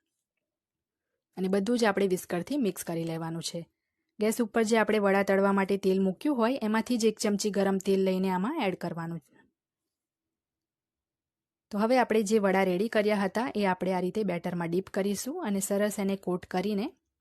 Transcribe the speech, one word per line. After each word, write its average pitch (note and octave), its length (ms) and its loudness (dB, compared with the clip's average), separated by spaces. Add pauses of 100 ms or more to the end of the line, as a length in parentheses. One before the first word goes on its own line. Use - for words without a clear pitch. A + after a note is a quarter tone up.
(1400)
અને F#3 100 -4
બધું G3+ 300 0
જ A#3 80 2
આપણે G3 220 2
વિસ્કરથી F3+ 500 -2
મિક્સ G#3 260 -2
કરી E3 200 -4
લેવાનું E3 380 -6
છે. E3 280 -10 (500)
ગેસ A3 220 0
ઉપર A3+ 220 0
જે A3 140 2
આપણે G#3+ 220 2
વડા G3 240 4
તળવા G3 300 4
માટે G3 240 2
તેલ F#3+ 240 2
મૂક્યું G3 360 0
હોય A#3 240 2
એમાંથી A3 360 0
જ A3 80 0
એક G#3+ 140 2
ચમચી G#3 300 0
ગરમ G3 280 2
તેલ F#3+ 260 2
લઈને F#3+ 260 0
આમાં G3 320 -2
એડ F#3+ 140 -2
કરવાનું E3 440 -8
છે. - 180 -20 (2250)
તો G#3+ 60 -6
હવે A3+ 200 2
આપણે A3 240 2
જે A3 180 2
વડા F#3+ 240 4
રેડી F#3 240 0
કર્યા G#3 280 2
હતા G3+ 400 -2
એ G#3 100 0
આપણે F#3 280 0
આ F3+ 60 -2
રીતે F#3 240 -2
બેટરમાં F3 460 -4
ડીપ F#3 180 -2
કરીશું G#3 580 -4
અને G3+ 140 -2
સરસ G3+ 400 -2
એને G3 160 -2
કોટ F3+ 300 -6
કરીને G3+ 480 -4 (280)